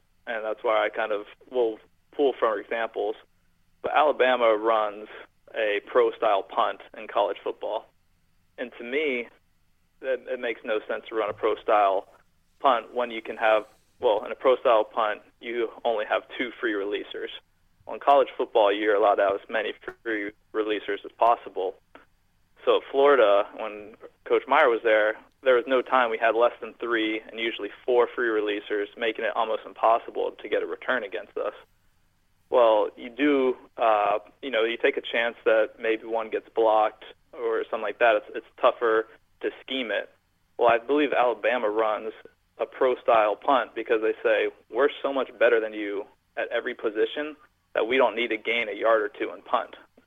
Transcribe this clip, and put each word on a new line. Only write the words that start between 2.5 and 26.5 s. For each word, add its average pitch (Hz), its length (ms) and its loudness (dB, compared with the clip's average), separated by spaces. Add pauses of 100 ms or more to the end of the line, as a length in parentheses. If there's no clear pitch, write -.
examples. 110 580 -6 (680)
But - 120 -4
Alabama 123 600 4
runs 107 520 0 (460)
a 104 320 -2
pro-style 110 560 2
punt 104 380 -2 (160)
in 110 120 -16
college 101 340 -2
football. 107 440 -8 (720)
And 123 200 -10
to 120 60 -14
me, 127 440 -4 (720)
that, 131 280 -4
it 127 120 -6
makes 120 240 -6
no 110 140 -2 (100)
sense 110 200 -8
to 117 60 -12
run 107 160 -2
a - 20 -6
pro-style 104 720 0 (540)
punt 113 340 0
when 120 160 -4
you 113 120 -10
can 117 140 -12
have, 110 280 2 (360)
well, 117 240 0
in 117 60 -10
a 110 60 -8
pro-style 120 480 2
punt, 107 360 -4 (200)
you 117 280 -6 (160)
only 110 200 -2
have 110 180 -2 (160)
two 123 120 -4 (100)
free 113 140 -2
releasers. 101 540 -6 (580)
Well, 120 80 -12
in 110 60 -14
college 139 360 4
football, 107 360 2
you're 107 220 0
allowed 101 220 4
to 104 60 2
have 98 120 2
as - 140 -10
many 107 240 -4 (300)
free 107 280 -6 (240)
releasers 107 500 -4
as - 140 -14
possible. 104 560 0 (880)
So 113 120 4
at 92 60 0 (100)
Florida, 123 520 6 (140)
when 104 380 -12 (280)
Coach 120 220 0
Meyer 143 220 4
was 113 160 2
there, 107 320 2 (260)
there 131 140 4
was 117 100 0
no 131 160 0
time 123 280 2
we 113 80 -6
had 113 180 2
less 120 240 4